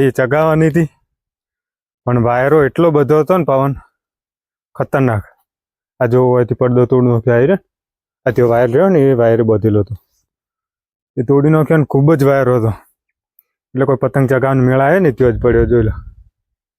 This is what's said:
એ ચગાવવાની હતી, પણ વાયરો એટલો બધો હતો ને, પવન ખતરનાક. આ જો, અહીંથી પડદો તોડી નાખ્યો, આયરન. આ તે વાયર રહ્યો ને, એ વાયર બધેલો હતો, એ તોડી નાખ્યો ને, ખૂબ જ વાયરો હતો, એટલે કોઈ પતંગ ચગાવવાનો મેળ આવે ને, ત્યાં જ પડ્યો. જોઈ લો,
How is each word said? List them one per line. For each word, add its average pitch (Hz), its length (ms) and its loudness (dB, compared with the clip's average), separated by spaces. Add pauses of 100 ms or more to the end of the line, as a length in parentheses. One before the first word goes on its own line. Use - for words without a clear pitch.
એ 127 40 0
ચગાવવાની 156 600 0
હતી, 160 180 -2 (1160)
પણ 123 220 -2
વાયરો 135 380 0
એટલો 165 260 0
બધો 147 300 0
હતો 185 160 0
ને, 165 120 -2
પવન 135 240 0 (1000)
ખતરનાક. 127 480 -4 (760)
આ 127 120 -2
જો, 127 80 2 (160)
અહીંથી 123 260 -2
પડદો 123 300 0
તોડી 123 200 0
નાખ્યો, 117 260 0
આયરન. 160 260 0 (640)
આ 127 100 -2
તે 120 160 2
વાયર 117 240 0
રહ્યો 185 140 2
ને, 170 180 2
એ 131 140 2
વાયર 117 280 2
બધેલો 104 340 0
હતો, 104 120 -10 (1200)
એ 120 140 -4
તોડી 143 240 2
નાખ્યો 156 260 0
ને, 131 100 -4
ખૂબ 143 280 2
જ - 100 0
વાયરો 127 300 0
હતો, 110 120 -2 (1040)
એટલે 131 140 -2
કોઈ 131 140 0
પતંગ 131 260 0
ચગાવવાનો 131 400 0
મેળ 131 160 0
આવે 170 140 2
ને, 165 180 0
ત્યાં 120 180 0
જ - 80 -8
પડ્યો. 117 280 2
જોઈ 117 180 2
લો, - 40 -4 (840)